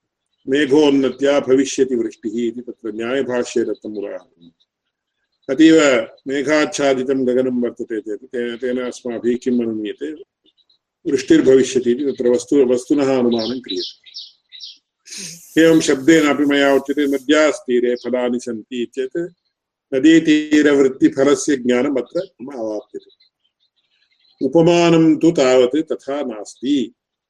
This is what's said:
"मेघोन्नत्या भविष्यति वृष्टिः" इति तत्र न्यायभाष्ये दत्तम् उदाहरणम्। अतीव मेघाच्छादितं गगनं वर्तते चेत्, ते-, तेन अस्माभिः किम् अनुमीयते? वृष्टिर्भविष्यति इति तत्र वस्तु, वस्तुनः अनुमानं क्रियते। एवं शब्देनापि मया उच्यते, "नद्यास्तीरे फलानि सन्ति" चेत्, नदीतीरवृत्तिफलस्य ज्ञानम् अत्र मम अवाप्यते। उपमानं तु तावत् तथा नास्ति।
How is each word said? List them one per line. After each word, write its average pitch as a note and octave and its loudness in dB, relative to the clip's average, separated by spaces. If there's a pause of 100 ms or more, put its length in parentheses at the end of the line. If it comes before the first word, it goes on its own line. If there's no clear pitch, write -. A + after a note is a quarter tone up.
(480)
"मेघोन्नत्या C#3 2
भविष्यति C3 0
वृष्टिः" A2+ -6
इति A#2+ -8
तत्र A2+ -14
न्यायभाष्ये B2 -4
दत्तम् G#2+ -8
उदाहरणम्। F#2 -14 (1000)
अतीव D#3 6 (520)
मेघाच्छादितं C3+ -2
गगनं B2+ 0
वर्तते A#2+ -6
चेत्, G#2 -10
ते-, A#2+ -10
तेन B2+ -4
अस्माभिः A#2+ -6
किम् B2 -2
अनुमीयते? A2 -8 (920)
वृष्टिर्भविष्यति C3 2
इति C3+ -2
तत्र A#2+ -2
वस्तु, B2 2
वस्तुनः C3 0
अनुमानं A#2 -2
क्रियते। - -12 (1600)
एवं E3 6
शब्देनापि D3 2
मया C#3 2
उच्यते, C#3 -2
"नद्यास्तीरे C3 0
फलानि B2 -4
सन्ति" A#2+ -10
चेत्, E3+ -8 (600)
नदीतीरवृत्तिफलस्य D3 2
ज्ञानम् B2 0
अत्र E3+ -6 (120)
मम C3+ -16
अवाप्यते। - -12 (1200)
उपमानं E3 2
तु D#3+ 2
तावत् C3 2
तथा C#3 -8
नास्ति। A#2+ -6 (360)